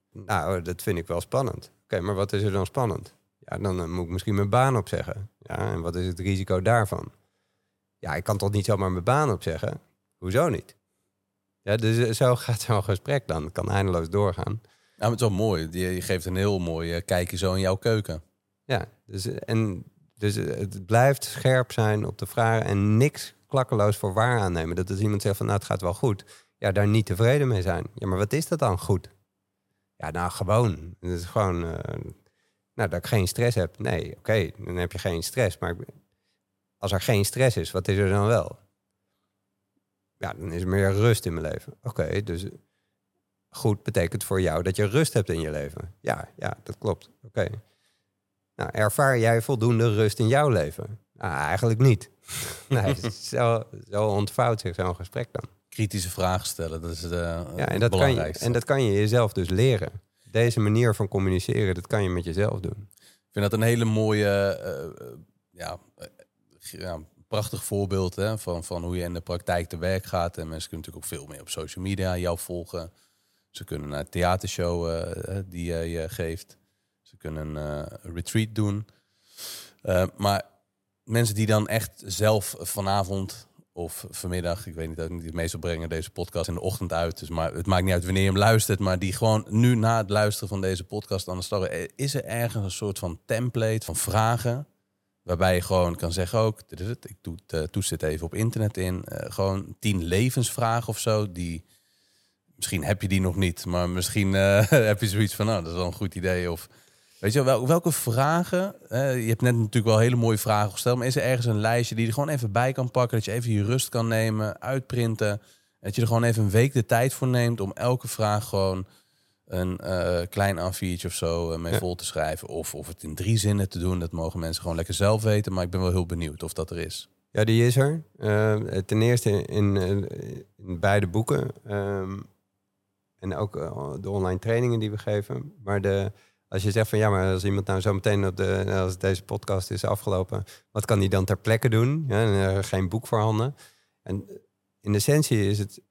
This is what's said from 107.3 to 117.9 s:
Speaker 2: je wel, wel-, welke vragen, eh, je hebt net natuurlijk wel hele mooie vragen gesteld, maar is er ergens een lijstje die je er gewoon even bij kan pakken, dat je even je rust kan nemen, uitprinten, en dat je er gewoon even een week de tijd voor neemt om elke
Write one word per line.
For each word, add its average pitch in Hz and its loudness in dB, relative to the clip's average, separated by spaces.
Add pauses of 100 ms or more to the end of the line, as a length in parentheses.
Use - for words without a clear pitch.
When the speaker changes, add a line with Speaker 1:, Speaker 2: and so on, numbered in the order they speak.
Speaker 2:
je 139 4
wel, 127 4
wel-, 127 0
welke 170 4
vragen, 170 0
eh, 127 0
je 113 0
hebt 113 2
net 123 6
natuurlijk 110 2
wel 110 6
hele 117 6
mooie 113 4
vragen 104 2
gesteld, 123 0
maar 123 -2
is 127 0
er 147 2
ergens 120 2
een 110 2
lijstje 117 2
die 113 2
je 117 2
er 110 -2
gewoon 143 0
even 120 -2
bij 120 2
kan 127 -4
pakken, 123 2
dat 107 0
je 95 -4
even 120 -2
je 104 4
rust 120 0
kan 113 0
nemen, 110 0
uitprinten, 117 -2
en 101 -4 (400)
dat 101 -6
je 120 2
er 117 4
gewoon 113 4
even 113 4
een 104 2
week 120 4
de 120 2
tijd 123 2
voor - -2
neemt 120 2
om 98 -2
elke 123 -2